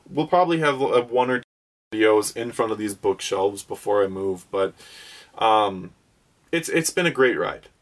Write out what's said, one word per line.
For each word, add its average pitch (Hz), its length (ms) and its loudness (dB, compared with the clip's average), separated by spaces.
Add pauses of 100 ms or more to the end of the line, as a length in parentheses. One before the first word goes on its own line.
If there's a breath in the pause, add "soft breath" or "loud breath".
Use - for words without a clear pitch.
we'll 151 180 -4
probably 175 320 2
have, 143 220 0
uh, 123 200 2
one 123 280 0
or 127 100 -2
two 120 40 -12 (500)
videos 107 420 4
in 117 160 -8
front 113 200 -2
of 104 60 -4
these 104 180 -6
bookshelves 98 680 -2
before 104 400 -2
I 95 40 2
move, 95 440 -6
but, 95 220 -2 (640 loud breath)
um, 101 540 0 (600)
it's, 165 180 -4
it's 160 220 0
been 180 140 0
a 165 60 0
great 123 260 2
ride. - 300 -6 (140)